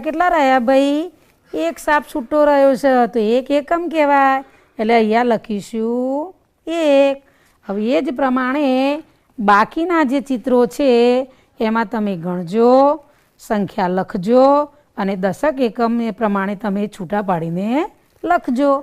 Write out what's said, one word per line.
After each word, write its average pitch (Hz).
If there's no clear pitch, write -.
કેટલા 320
રહ્યા 262
ભાઈ? 294
એક 320
સાપ 294
છૂટો 302
રહ્યો 277
છે 277
તો 240
એક 254
એકમ 339
કહેવાય. 277
એટલે 220
અહીંયા 226
લખીશું 240
એક. 277
હવે 208
એ 330
જ -
પ્રમાણે 262
બાકીના 247
જે 277
ચિત્રો 247
છે 277
એમાં 226
તમે 208
ગણજો, 180
સંખ્યા 190
લખજો 220
અને 294
દશક 269
એકમ 233
એ -
પ્રમાણે 202
તમે 202
છૂટા 202
પાડીને 170
લખજો. 285